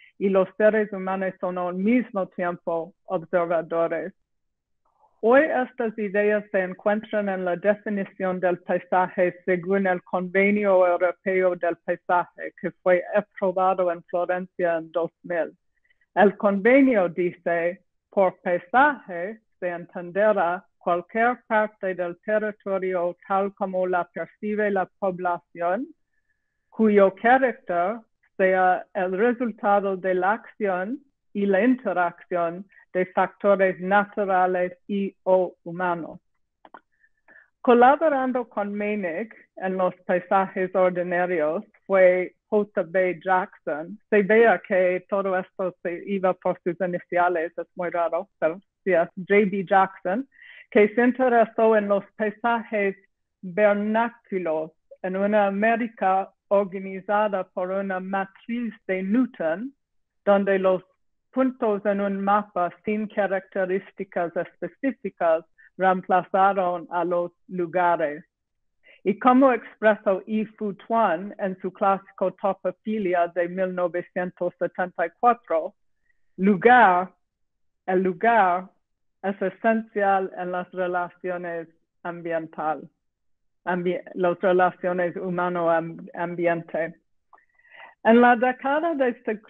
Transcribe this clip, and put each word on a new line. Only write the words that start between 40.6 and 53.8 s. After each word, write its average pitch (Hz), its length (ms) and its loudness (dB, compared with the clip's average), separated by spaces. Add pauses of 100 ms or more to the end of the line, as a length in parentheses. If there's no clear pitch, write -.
ordinarios 180 880 0 (220)
fue 185 480 4 (160)
J 208 320 -2
B 175 420 -2
Jackson. 185 760 -4 (120)
Se 208 120 4
veía 214 360 6
que 185 500 0
todo 196 300 -2
esto 185 440 -8
se 175 240 -8
iba 190 280 0
por 180 280 -4
sus 175 180 -4
iniciales, 175 760 -2
es 170 100 -8 (100)
muy 175 120 -6
raro, 170 400 -4 (100)
pero 170 220 -2 (240)
sí 190 80 0
es 170 240 2
J 202 340 2
B 196 140 -4
Jackson, 190 640 0 (420)
que 208 240 4
se 240 80 2
interesó 233 720 2
en 208 120 0
los 196 160 0 (120)
paisajes 214 760 -2 (460)
vernáculos 202 1300 -2 (300)